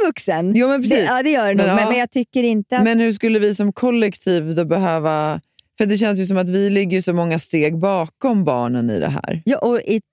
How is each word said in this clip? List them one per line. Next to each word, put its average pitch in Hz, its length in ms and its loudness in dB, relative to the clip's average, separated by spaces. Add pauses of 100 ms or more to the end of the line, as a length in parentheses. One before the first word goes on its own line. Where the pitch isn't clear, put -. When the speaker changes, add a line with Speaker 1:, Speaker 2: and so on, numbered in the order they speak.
Speaker 1:
vuxen. 185 500 -2
Speaker 2:
Jo, 247 120 4
men 269 140 0
precis. 294 160 2
Speaker 1:
Det, 202 60 2
ja, 247 180 0
det 302 80 0
gör 240 180 2
det 196 60 0
Speaker 2:
Men, 190 120 2
Speaker 1:
nog. 185 100 2
Speaker 2:
ja. 202 40 2
Speaker 1:
Men, 214 80 2
men 247 100 0
jag 240 120 -2
tycker 254 320 -2
inte... 233 360 0
Att 208 60 4
Speaker 2:
Men 226 160 2
hur 226 120 2
skulle 220 260 0
vi 208 160 0
som 202 180 0
kollektiv 190 840 0
då 170 100 0
behöva... 160 760 0 (380)
För 214 80 0
det 202 100 0
känns 208 240 0
ju 185 60 -2
som 190 100 0
att 180 140 0
vi 196 200 0
ligger 190 300 0
så 180 120 -2
många 170 260 0
steg 160 400 0
bakom 190 680 -2
barnen 120 460 0
i 101 100 -2
det 76 80 -2
här. 160 360 -6
Speaker 1:
Ja, 277 140 0
och 240 220 0
i 214 200 -2 (120)